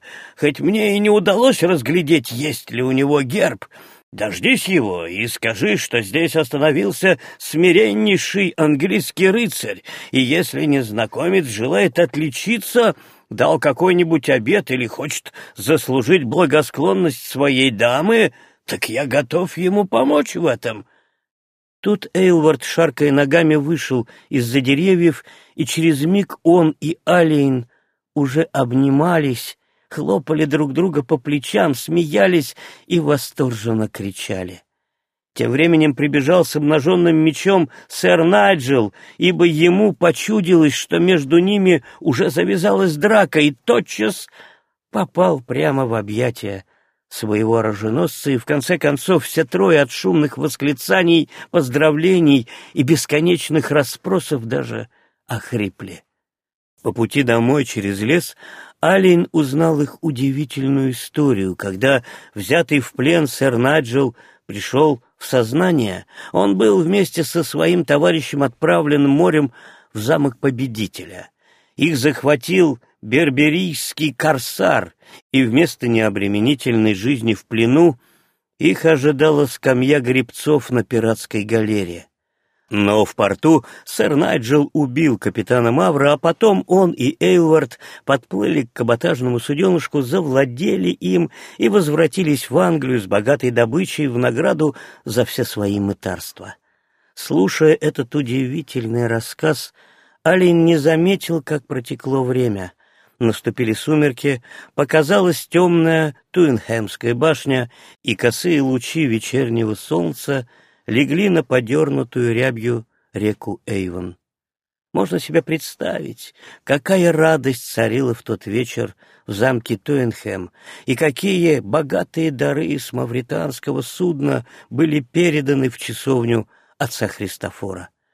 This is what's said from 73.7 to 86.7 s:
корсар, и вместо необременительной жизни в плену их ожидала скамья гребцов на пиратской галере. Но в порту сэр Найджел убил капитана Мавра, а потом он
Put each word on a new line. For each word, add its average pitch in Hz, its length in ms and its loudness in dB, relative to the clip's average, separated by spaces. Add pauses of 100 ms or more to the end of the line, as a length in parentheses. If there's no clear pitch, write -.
корсар, 139 800 -2 (380)
и 135 120 4
вместо 127 440 0
необременительной 110 1080 0
жизни 113 400 -2
в - 100 -14
плену 123 540 2 (580)
их 165 280 0
ожидала 147 600 2
скамья 131 540 0
гребцов 131 720 -2
на 120 120 0
пиратской 110 600 -2
галере. 104 640 -4 (640)
Но 104 340 2
в - 80 -8
порту 117 500 2 (200)
сэр 208 320 -2
Найджел 143 580 0
убил 139 460 0
капитана 117 520 0
Мавра, 147 420 2
а 147 40 -2
потом 190 480 2
он 180 280 2